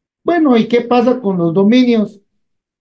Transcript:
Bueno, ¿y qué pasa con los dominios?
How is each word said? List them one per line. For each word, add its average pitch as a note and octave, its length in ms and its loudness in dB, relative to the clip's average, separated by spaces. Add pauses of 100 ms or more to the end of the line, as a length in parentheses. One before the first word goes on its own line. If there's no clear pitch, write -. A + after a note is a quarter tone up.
(240)
Bueno, D#4 320 0
¿y A3+ 120 0
qué A#3+ 140 0
pasa A#3+ 380 0
con G3 160 -4
los E3+ 160 -2
dominios? A3 680 0 (600)